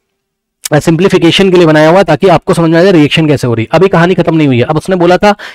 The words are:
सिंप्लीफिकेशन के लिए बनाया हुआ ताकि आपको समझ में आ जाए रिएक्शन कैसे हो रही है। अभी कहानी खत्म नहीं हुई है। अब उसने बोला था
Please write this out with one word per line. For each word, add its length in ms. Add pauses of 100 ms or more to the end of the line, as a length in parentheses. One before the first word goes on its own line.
(760)
सिंप्लीफिकेशन 760
के 60
लिए 80
बनाया 240
हुआ 140
ताकि 260
आपको 240
समझ 160
में 100
आ 40
जाए 80
रिएक्शन 360
कैसे 200
हो 60
रही 120
है। 80
अभी 140
कहानी 280
खत्म 200
नहीं 120
हुई 100
है। 60
अब 140
उसने 200
बोला 200
था 160 (220)